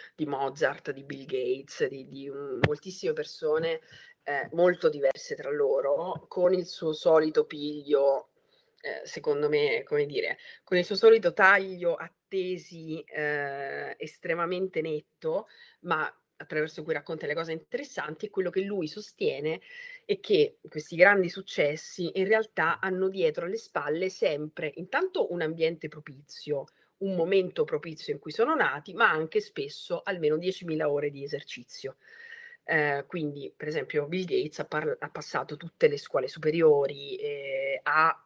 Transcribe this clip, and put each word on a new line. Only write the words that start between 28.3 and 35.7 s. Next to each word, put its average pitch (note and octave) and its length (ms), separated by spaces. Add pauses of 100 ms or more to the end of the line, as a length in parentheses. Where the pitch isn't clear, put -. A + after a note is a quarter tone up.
sono C4 240
nati, D3+ 380
ma G#3 160
anche D#3+ 320
spesso D3+ 600
almeno D#3+ 340
diecimila D#3+ 520
ore D3 200
di C#3 140
esercizio. - 720 (760)
Eh, D3 360
quindi, D3 480
per D3+ 120
esempio, D3 380
Bill F3+ 200
Gates C#3+ 340
ha C#3 60
parl-, D3+ 340
ha D3 100
passato - 480
tutte - 300